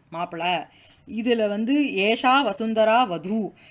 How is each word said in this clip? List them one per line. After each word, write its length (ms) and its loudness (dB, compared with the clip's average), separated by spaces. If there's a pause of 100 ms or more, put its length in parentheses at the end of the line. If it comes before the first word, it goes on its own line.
(120)
மாப்பிள. 560 -4 (400)
இதுல 420 0
வந்து 240 -2 (220)
ஏஷா 480 2
வசுந்தரா 640 2
வது, 460 -4 (180)